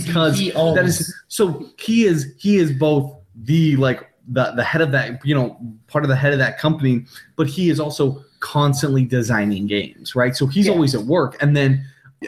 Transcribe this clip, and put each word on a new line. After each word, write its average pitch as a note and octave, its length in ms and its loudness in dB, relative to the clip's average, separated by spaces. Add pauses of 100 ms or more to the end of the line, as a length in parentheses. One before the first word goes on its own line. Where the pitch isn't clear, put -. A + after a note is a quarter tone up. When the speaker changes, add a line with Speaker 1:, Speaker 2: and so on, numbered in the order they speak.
Speaker 1:
he, - 20 -8
Speaker 2:
Because D#3+ 320 0
Speaker 1:
he G3 140 -4
owns D#3+ 240 0
Speaker 2:
that F3+ 100 2
is, E3 260 -2 (160)
so F3 380 -2 (120)
he A3+ 260 2
is, D3+ 340 0
he G3+ 200 2
is D#3+ 140 2
both C#3 400 0 (220)
the, D3+ 420 2
like, C3 300 0 (220)
the, B2 260 -2
the A#2+ 80 -2
head D#3+ 180 -2
of D#3 120 0
that, B2+ 340 -4
you D3 80 0
know, B2 220 -2 (320)
part D3 160 -2
of C#3+ 40 6
the C3+ 80 4
head C#3+ 160 2
of C#3 60 0
that B2 220 0
company, C#3 440 2 (320)
but D3+ 120 0
he F3 220 0
is C#3+ 100 0
also C#3+ 440 -2 (140)
constantly C#3 680 0
designing G#2+ 600 -2
games, - 480 -6
right? B2+ 220 0
So C#3 100 0
he's F3 200 2
Speaker 1:
Yeah. G3+ 60 2
Speaker 2:
always D3 220 2
at A2 80 -4
work. C#3 400 -2
And D3 140 4
then, C3+ 280 2 (440)